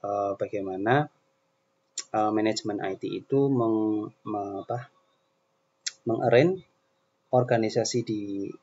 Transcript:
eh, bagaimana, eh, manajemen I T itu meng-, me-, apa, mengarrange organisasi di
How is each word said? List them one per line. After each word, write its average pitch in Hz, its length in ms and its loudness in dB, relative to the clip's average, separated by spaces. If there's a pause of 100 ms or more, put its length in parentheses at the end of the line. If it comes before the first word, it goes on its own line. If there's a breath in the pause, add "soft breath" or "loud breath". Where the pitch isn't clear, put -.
eh, 101 320 0
bagaimana, 104 720 0 (1040)
eh, 107 200 2
manajemen 107 520 0
I 95 160 -6
T 95 80 -6
itu 139 400 0
meng-, 110 640 0
me-, 101 480 -8
apa, 123 320 -8 (1120)
mengarrange 131 560 4 (720)
organisasi 120 720 2
di 101 400 -6 (180)